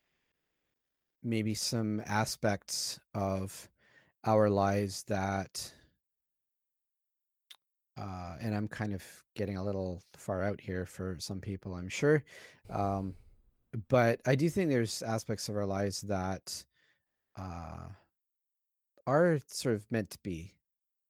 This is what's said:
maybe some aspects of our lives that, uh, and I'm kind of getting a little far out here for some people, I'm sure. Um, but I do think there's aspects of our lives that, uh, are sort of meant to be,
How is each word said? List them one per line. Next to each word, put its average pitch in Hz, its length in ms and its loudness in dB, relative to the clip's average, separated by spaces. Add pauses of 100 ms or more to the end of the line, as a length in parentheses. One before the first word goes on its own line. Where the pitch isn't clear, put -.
(1200)
maybe 110 300 0
some 107 520 -2
aspects - 960 0 (140)
of 95 560 -4 (540)
our 107 260 8
lives 98 540 2
that, 98 680 -2 (2250)
uh, 90 420 -8
and 107 140 -2
I'm 104 120 -2
kind 104 260 -4
of 92 100 -6 (320)
getting 101 220 -2
a 92 60 -4
little 95 380 -2 (160)
far 95 260 -2
out 101 160 0
here 92 260 -4
for 92 340 -6
some 95 200 -8
people, 95 360 -8
I'm 90 140 -8
sure. 147 340 4 (480)
Um, 98 420 -2 (720)
but 117 380 6
I 127 100 6
do 151 140 4
think 175 200 2
there's 120 340 2
aspects 113 460 -4
of 104 60 -2
our 101 100 0
lives 98 360 0
that, 95 640 -4 (720)
uh, 85 500 -10 (1200)
are 160 420 6
sort - 280 0
of 104 160 -4
meant 110 200 0
to - 120 -18
be, 87 300 -6 (560)